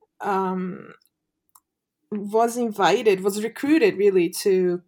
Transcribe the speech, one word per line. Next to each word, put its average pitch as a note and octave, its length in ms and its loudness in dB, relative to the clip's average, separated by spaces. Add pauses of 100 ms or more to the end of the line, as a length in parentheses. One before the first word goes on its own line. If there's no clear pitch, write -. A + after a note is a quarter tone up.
(220)
um, F#3+ 720 -6 (1160)
was A3 460 -2
invited, G#3 640 2
was G3+ 220 -2
recruited, A#3+ 540 0
really, F#3+ 320 2
to F3+ 580 -2